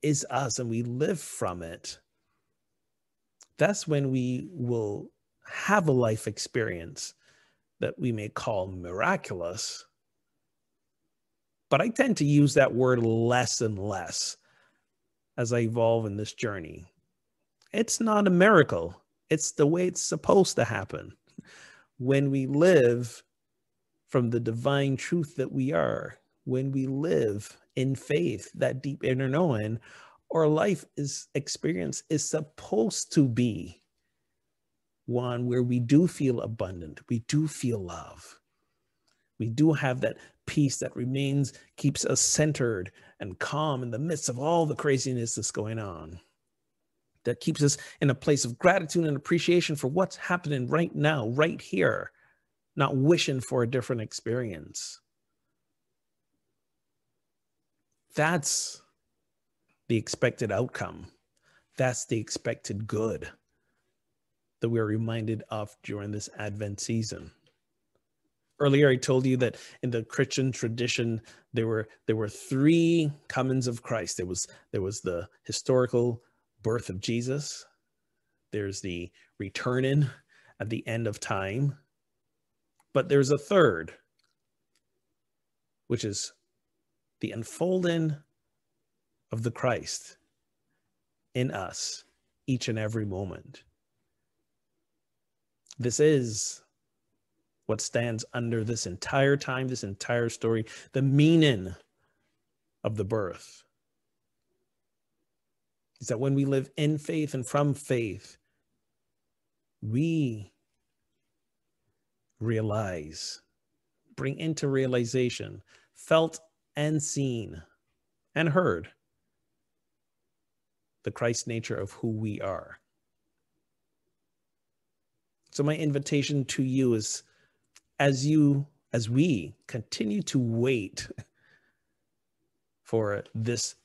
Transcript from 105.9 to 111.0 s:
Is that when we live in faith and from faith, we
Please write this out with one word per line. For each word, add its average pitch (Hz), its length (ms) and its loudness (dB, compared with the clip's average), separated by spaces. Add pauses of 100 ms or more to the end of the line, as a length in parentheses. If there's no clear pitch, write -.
Is 113 80 -12
that 113 100 -2
when 135 160 0
we 139 100 2
live 135 320 0
in 151 220 0
faith 151 360 -4
and 131 120 -6
from 143 280 2
faith, 113 640 -4 (1500)
we 123 680 -2 (1900)